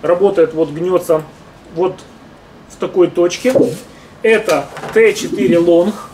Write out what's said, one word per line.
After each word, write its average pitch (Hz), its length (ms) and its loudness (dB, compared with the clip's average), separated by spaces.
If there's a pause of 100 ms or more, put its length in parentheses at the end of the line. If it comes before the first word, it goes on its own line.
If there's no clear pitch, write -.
работает, 170 500 0
вот 160 160 -2
гнется 170 540 -2 (500)
вот - 260 -4 (720)
в - 60 -20
такой 180 340 0
точке. 180 460 0 (680)
Это 208 460 0 (260)
Т 220 200 4
четыре 170 440 0
Long 170 340 4 (220)